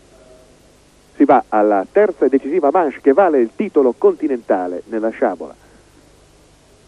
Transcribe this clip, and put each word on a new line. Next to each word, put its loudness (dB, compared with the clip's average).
si 2
va 4
alla 0
terza 0
e 2
decisiva -2
manche -2
che 2
vale 2
il 0
titolo 0
continentale -2
nella -6
sciabola. -6